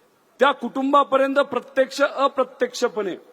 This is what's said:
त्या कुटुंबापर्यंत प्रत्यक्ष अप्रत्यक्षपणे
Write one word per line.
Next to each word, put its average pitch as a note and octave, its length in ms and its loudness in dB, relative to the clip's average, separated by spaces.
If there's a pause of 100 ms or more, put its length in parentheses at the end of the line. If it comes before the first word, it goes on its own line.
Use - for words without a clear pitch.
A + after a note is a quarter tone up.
(400)
त्या C4+ 120 4
कुटुंबापर्यंत C4+ 840 0
प्रत्यक्ष C4 640 -2
अप्रत्यक्षपणे B3 1120 -2 (160)